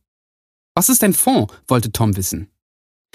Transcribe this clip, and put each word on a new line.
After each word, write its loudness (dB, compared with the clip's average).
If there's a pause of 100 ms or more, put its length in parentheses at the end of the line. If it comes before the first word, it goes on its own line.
(760)
"Was 0
ist 2
ein 2
Fonds?", 0 (140)
wollte 0
Tom 0
wissen. -6 (640)